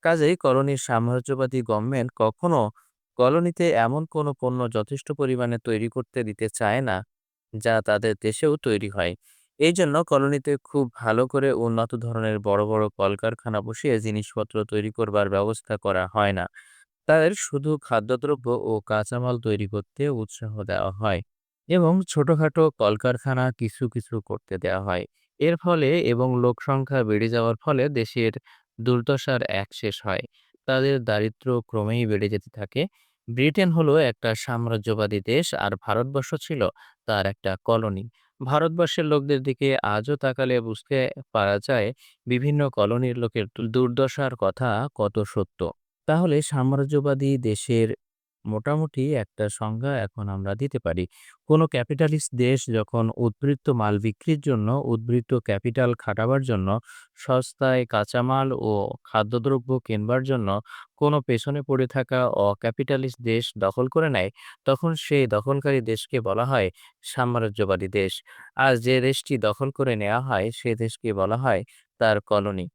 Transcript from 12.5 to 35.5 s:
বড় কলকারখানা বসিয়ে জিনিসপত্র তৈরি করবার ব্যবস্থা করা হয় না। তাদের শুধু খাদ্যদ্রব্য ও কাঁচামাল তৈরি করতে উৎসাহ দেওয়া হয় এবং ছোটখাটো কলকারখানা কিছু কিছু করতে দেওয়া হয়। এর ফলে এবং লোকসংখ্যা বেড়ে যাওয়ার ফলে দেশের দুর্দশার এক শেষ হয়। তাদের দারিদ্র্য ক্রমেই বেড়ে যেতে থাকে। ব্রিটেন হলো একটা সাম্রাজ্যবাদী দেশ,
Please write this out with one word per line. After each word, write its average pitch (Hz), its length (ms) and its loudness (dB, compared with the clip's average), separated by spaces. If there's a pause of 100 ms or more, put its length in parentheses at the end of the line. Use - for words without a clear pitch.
বড় 107 240 0
কলকারখানা 104 720 -2
বসিয়ে 113 380 -2
জিনিসপত্র 107 560 -6 (100)
তৈরি 107 260 -4
করবার 104 380 0
ব্যবস্থা 104 480 -2
করা 95 300 0
হয় 101 260 2
না। 90 120 -2 (640)
তাদের 160 300 6
শুধু 147 340 -4 (100)
খাদ্যদ্রব্য 123 680 -2 (140)
ও 110 120 -2 (140)
কাঁচামাল 123 540 -2
তৈরি 104 260 -2
করতে 104 420 -6
উৎসাহ 110 440 -8 (100)
দেওয়া 95 280 -4
হয় 98 300 -2 (480)
এবং 170 240 4 (140)
ছোটখাটো 156 560 2 (140)
কলকারখানা 123 760 2
কিছু 113 380 -4
কিছু - 320 -8
করতে 104 360 -8
দেওয়া 92 260 -2
হয়। 90 200 -2 (360)
এর 160 180 2
ফলে 165 320 2 (120)
এবং 120 260 2 (140)
লোকসংখ্যা 131 640 0
বেড়ে 107 260 2
যাওয়ার 113 260 0
ফলে 135 340 0
দেশের 117 440 0 (460)
দুর্দশার 123 720 0
এক 98 240 -4
শেষ 107 300 -4
হয়। 98 200 -2 (440)
তাদের 135 360 2
দারিদ্র্য 110 580 0
ক্রমেই 110 440 -2
বেড়ে 104 240 0
যেতে 104 200 -6
থাকে। 110 320 -8 (460)
ব্রিটেন 147 440 2
হলো 156 280 4
একটা 120 360 0
সাম্রাজ্যবাদী 110 920 -2
দেশ, 135 280 0